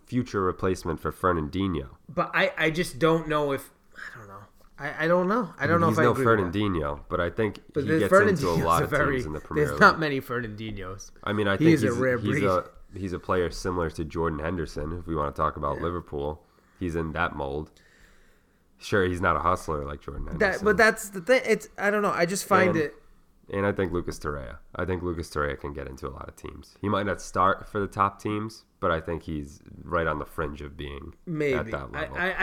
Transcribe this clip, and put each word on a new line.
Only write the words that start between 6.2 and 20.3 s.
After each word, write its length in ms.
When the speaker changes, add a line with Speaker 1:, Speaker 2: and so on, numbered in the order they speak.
Speaker 2:
with 100
that. 60
Speaker 1:
Fernandinho, 500
but 120
I 100
think 300
Speaker 2:
But 120
Speaker 1:
he 80
Speaker 2:
the 80
Speaker 1:
gets 120
into 40
a 100
Speaker 2:
Fernandinho's 80
Speaker 1:
lot 180
Speaker 2:
a 20
Speaker 1:
of 60
Speaker 2:
very, 240
Speaker 1:
teams 120
in 60
the 80
Premier 280
Speaker 2:
there's 120
not 140
Speaker 1:
League. 60
Speaker 2:
many 200
Fernandinhos. 920
Speaker 1:
I 100
mean, 160
I 80
Speaker 2:
He 80
Speaker 1:
think 120
Speaker 2:
is 80
a 20
Speaker 1:
he's, 100
Speaker 2:
rare 220
Speaker 1:
he's 100
Speaker 2:
breed. 40
Speaker 1:
a, 200
he's 200
a 60
player 300
similar 400
to 140
Jordan 360
Henderson, 580
if 80
we 80
wanna 180
talk 240
about 220
Speaker 2:
Yeah. 60
Speaker 1:
Liverpool. 580
He's 160
in 160
that 240
mold. 340
Sure, 280
he's 140
not 160
a 20
hustler 460
like 180
Jordan 240
Speaker 2:
That, 60